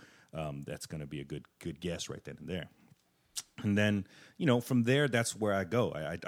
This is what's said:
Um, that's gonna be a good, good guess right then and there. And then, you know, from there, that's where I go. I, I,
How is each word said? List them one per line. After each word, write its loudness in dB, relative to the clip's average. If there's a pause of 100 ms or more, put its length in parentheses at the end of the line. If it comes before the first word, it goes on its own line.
(360)
Um, -6
that's -10
gonna -8
be -10
a -8
good, -10 (140)
good -8
guess -6
right -10
then -12
and -12
there. -6 (920)
And 4
then, 2 (300)
you 2
know, 6
from 2
there, 4
that's 0
where 2
I 2
go. 2
I, -4
I, -8